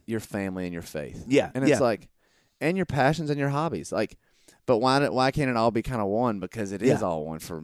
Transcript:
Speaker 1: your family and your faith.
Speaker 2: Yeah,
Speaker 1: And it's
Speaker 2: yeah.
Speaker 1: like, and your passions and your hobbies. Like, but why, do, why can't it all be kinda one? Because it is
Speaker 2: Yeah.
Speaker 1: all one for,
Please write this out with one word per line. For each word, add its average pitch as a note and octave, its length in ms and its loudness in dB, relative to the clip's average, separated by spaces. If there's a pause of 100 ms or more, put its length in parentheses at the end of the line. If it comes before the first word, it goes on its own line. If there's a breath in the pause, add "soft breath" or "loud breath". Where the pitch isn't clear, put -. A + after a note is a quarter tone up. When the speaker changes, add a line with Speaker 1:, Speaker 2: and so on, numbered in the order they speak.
Speaker 1:
your A2 120 -4
family F#2+ 460 -6
and F2 80 -6
your E2+ 80 -8
faith. D2 460 -10
Speaker 2:
Yeah, C3 260 2
Speaker 1:
And C3 100 -2
it's D3 60 4
Speaker 2:
yeah. B2 100 4
Speaker 1:
like, A#2 300 0 (500)
and D#3+ 180 0
your F3+ 100 -2
passions D3 420 0
and C#3+ 100 0
your C#3+ 100 0
hobbies. C#3+ 420 -4
Like, G#2 260 -2 (480 soft breath)
but B2 140 4
why, C3 200 6
do, C#3+ 120 2
why B2+ 200 2
can't C#3 200 0
it A#2+ 60 0
all A2+ 140 4
be A2+ 120 0
kinda A#2 220 -2
one? G#2+ 340 0
Because G2 320 -6
it G2 100 -6
is C3 200 2
Speaker 2:
Yeah. G2+ 60 0
Speaker 1:
all D#2+ 200 -2
one D#2+ 120 -8
for, D#2+ 240 -10